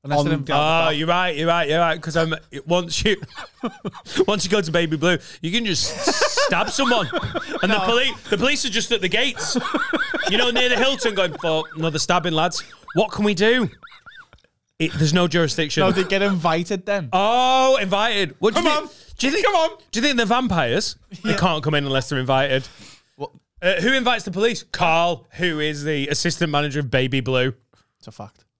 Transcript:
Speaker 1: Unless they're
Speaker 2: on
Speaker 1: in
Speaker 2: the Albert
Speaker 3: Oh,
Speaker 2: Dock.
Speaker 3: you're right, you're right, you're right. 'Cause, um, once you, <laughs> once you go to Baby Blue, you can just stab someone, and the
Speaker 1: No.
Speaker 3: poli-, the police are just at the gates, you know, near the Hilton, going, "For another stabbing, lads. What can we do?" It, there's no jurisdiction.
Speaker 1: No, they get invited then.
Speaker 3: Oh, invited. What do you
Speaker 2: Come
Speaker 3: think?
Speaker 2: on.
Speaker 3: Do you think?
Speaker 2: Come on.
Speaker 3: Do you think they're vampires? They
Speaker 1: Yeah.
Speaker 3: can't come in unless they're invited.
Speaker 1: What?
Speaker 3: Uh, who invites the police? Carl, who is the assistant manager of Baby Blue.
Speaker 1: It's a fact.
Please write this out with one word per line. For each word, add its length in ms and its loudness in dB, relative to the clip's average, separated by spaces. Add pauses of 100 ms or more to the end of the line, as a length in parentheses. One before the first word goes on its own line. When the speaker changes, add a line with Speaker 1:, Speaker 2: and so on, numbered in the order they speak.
Speaker 1:
Unless 220 0
they're 80 2
Speaker 2:
on 80 0
Speaker 1:
in 40 -8
Speaker 2:
the 80 -4
Albert 120 2
Speaker 3:
Oh, 260 2
Speaker 2:
Dock. 80 -2
Speaker 3:
you're 80 -2
right, 300 0
you're 120 -2
right, 200 2
you're 100 2
right. 240 0
'Cause, 140 -6
um, 180 0 (320)
once 380 -2
you, 120 2 (540)
<laughs> 560 -4
once 180 0
you 60 -4
go 100 4
to 120 -4
Baby 240 0
Blue, 220 2 (240)
you 100 -4
can 120 0
just 220 -2 (600)
stab 240 0
someone, 380 2 (540)
and 100 0
the 60 2
Speaker 1:
No. 80 0
Speaker 3:
poli-, 260 2 (180)
the 80 2
police 260 0
are 60 -4
just 220 -2
at 80 0
the 80 -2
gates, 480 -2 (760)
you 80 2
know, 120 2
near 180 2
the 80 2
Hilton, 380 0
going, 240 0
"For 260 0 (120)
another 220 -2
stabbing, 360 0
lads. 280 0 (320)
What 180 2
can 120 -2
we 100 2
do?" 360 2 (1080)
It, 160 -2
there's 200 2
no 140 4
jurisdiction. 540 0
Speaker 1:
No, 100 4
they 120 2
get 180 0
invited 600 0
then. 280 -4
Speaker 3:
Oh, 680 4
invited. 600 0
What 140 2
do 60 2
you 80 0
Speaker 2:
Come 200 0
Speaker 3:
think? 20 -18
Speaker 2:
on. 60 -20 (220)
Speaker 3:
Do 100 0
you 40 2
think? 140 2
Speaker 2:
Come 80 2
on. 240 0 (140)
Speaker 3:
Do 80 -2
you 40 0
think 120 2
they're 100 2
vampires? 680 0 (260)
They 80 -2
Speaker 1:
Yeah. 60 2
Speaker 3:
can't 260 0
come 120 0
in 120 0
unless 220 0
they're 100 -2
invited. 480 0 (500)
Speaker 1:
What? 140 -10 (320)
Speaker 3:
Uh, 180 2
who 120 2
invites 320 0
the 80 -8
police? 320 -2
Carl, 680 0
who 280 -2
is 240 -4
the 240 -2
assistant 420 -2
manager 300 0
of 100 -4
Baby 300 2
Blue. 340 0 (440)
Speaker 1:
It's 100 -20
a 40 -20
fact. 320 -18 (160)